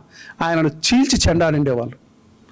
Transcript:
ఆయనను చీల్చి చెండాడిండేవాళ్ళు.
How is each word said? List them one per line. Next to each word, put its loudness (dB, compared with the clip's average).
ఆయనను 0
చీల్చి 0
చెండాడిండేవాళ్ళు. -2